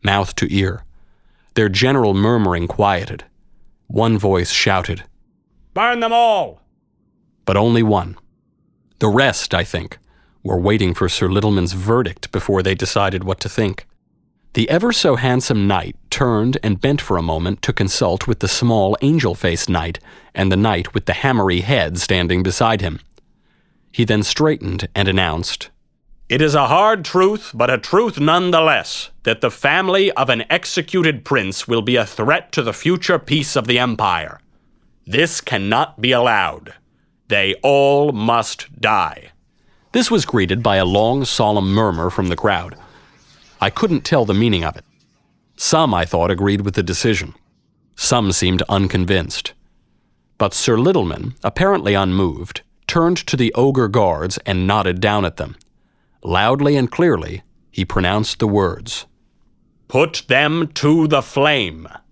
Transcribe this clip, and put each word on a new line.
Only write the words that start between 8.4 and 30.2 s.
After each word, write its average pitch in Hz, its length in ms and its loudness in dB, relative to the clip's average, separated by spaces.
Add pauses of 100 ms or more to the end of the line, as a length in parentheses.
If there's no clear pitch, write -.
The 113 80 2
rest, 117 480 2
I 87 80 0
think, - 340 -8 (460)
were 90 160 -2
waiting 98 340 2
for 90 160 -2
Sir - 180 -2
Littleman's 95 460 0
verdict 98 580 -2
before 95 300 -2
they 95 140 0
decided 95 480 -2
what 95 180 -6
to 92 80 -8
think. 101 380 -4 (680)
The 113 160 0
ever-so-handsome 131 1000 2
knight 98 280 -2 (140)
turned 120 540 0
and 104 180 0
bent 139 200 0
for 95 160 -2
a 85 40 0 (120)
moment 85 300 -4
to - 100 -2
consult 95 540 0
with 117 120 -2
the 98 80 -2
small 107 540 2
angel-faced 110 680 0
knight 85 300 -2 (360)
and 95 160 0
the 95 40 2
knight 98 380 0
with 104 120 -4
the 90 80 -2
hammery 98 480 0
head 90 380 0
standing 90 440 0
beside 104 380 0
him. 80 180 -6 (920)
He 117 140 0
then 107 180 2
straightened 98 720 -2
and 98 120 2
announced, 87 640 -2 (600)
"It 127 120 2
is 151 140 2
a 139 120 4
hard 190 380 4
truth, 196 480 0
but 120 160 2
a 131 80 2
truth 196 420 0
nonetheless, 160 920 2 (120)
that 113 180 -2
the 120 100 0
family 190 640 0
of 131 160 -2